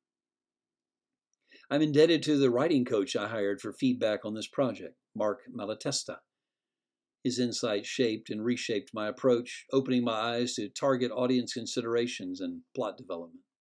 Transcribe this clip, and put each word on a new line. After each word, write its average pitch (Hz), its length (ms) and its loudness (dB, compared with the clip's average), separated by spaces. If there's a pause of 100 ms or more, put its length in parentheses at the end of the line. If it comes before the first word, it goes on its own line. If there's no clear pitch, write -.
(1700)
I'm 147 120 4
indebted 151 420 6
to 151 120 4
the 135 140 6
writing 135 340 4
coach 101 300 0
I 104 140 -2
hired 101 320 -2
for 104 120 -6
feedback 110 520 0
on 107 100 -6
this 110 140 -8
project, 107 500 -4 (160)
Mark 104 360 -2
Malatesta. 107 720 -6 (1040)
His 123 140 -2
insight 110 460 -2
shaped 110 460 -2
and 110 140 -6
reshaped 117 500 -2
my 107 140 -2
approach, 120 640 0
opening 127 320 2
my 117 80 0
eyes 117 420 -2
to 104 140 -4
target 127 420 0
audience 123 420 0
considerations 117 880 -4
and 87 220 -8 (120)
plot 107 220 -4
development. 85 480 -12 (160)